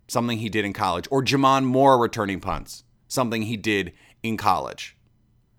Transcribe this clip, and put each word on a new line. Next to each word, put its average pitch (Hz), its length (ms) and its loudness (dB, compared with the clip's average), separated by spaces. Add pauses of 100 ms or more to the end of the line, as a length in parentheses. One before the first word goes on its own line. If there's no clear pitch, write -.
something 120 300 -2
he 113 100 -6
did 101 160 -2
in 101 80 -4
college, 90 380 -2
or 135 120 2
Jamon 135 420 2
Moore 131 340 6
returning 104 420 0
punts, 82 420 -8 (260)
something 117 340 -2
he 110 140 -6
did 98 360 -2 (300)
in 113 140 -4
college, 85 600 -2 (640)